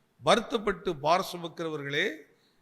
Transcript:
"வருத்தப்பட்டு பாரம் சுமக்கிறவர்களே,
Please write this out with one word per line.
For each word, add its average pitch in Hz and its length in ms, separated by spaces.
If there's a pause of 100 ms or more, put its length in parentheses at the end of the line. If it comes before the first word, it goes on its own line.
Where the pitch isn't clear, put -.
(220)
"வருத்தப்பட்டு 196 760
பாரம் 165 360
சுமக்கிறவர்களே, 160 760 (560)